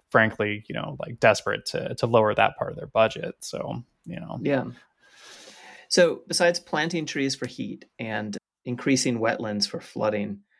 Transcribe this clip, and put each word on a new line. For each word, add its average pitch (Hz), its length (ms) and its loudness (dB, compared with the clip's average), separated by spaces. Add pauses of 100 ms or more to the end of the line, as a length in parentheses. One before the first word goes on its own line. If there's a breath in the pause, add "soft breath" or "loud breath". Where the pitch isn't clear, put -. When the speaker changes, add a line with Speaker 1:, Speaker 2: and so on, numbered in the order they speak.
(100)
Speaker 1:
frankly, 107 580 2
you - 60 -8
know, 151 260 -6
like, - 200 -10
desperate 107 460 4
to, - 300 -4
to 123 100 0
lower 110 280 4
that 104 220 2
part - 140 -6
of - 80 -12
their - 80 -10
budget. - 540 0
So, - 420 -8 (240)
you - 120 -12
know. - 240 -10
Speaker 2:
Yeah. 135 220 0 (1200 loud breath)
So - 380 4
besides 175 320 2
planting 165 480 -4
trees 139 280 -2
for 123 120 -10
heat - 380 -10 (140)
and 107 380 -6 (280)
increasing 127 540 0
wetlands 110 500 -2
for - 120 -10
flooding, 104 600 -4 (200)